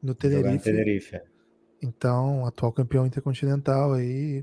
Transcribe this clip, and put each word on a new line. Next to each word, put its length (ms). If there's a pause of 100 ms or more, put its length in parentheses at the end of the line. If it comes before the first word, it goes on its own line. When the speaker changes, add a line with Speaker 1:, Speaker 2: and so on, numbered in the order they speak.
Speaker 1:
No 180
Speaker 2:
Vai 120
jogar 200
no 80
Speaker 1:
Tenerife. 40
Speaker 2:
Tenerife, 540
é. 60 (580)
Speaker 1:
Então, 640
atual 260
campeão 340
intercontinental 880
aí, 500